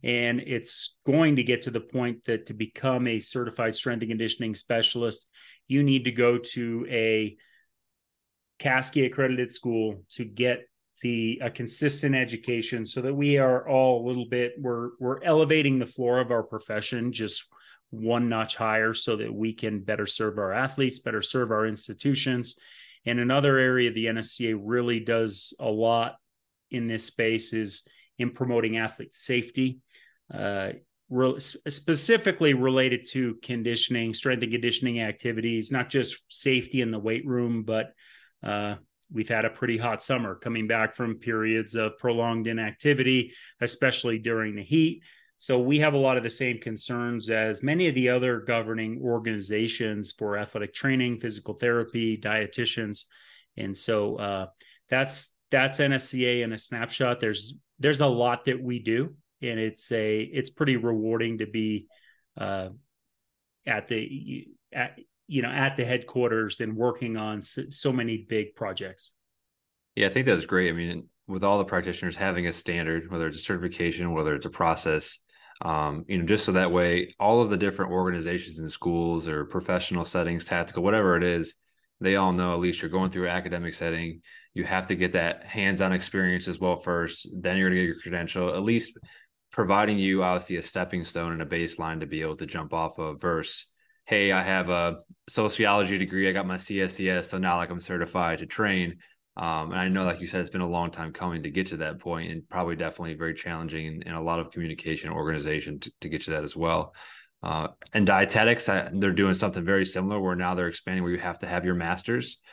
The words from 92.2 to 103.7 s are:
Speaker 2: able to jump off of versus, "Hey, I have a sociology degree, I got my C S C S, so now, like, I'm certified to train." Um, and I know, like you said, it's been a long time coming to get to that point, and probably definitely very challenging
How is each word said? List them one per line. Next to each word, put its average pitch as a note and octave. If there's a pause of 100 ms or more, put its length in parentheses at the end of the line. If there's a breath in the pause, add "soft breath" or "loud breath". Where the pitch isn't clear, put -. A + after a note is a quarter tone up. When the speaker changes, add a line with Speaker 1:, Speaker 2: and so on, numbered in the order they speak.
Speaker 2:
able D#2
to -
jump D#2
off E2
of D#2
versus, E2 (380)
"Hey, G2+
I F#2
have F#2
a E2+ (300)
sociology G2+
degree, F#2+
I F#2+
got F#2+
my F#2
C G2
S F#2
C F#2+
S, F2+
so F#2+
now, F#2
like, E2+
I'm F2
certified E2+
to E2
train." F#2 (360 soft breath)
Um, D#2+
and F#2
I F#2
know, F#2+
like F2
you F2
said, F2
it's D#2+
been F#2
a F2
long E2+
time D#2+
coming E2
to D2+
get F#2
to E2
that D#2
point, E2+
and D#2+
probably E2+
definitely E2
very E2
challenging D#2+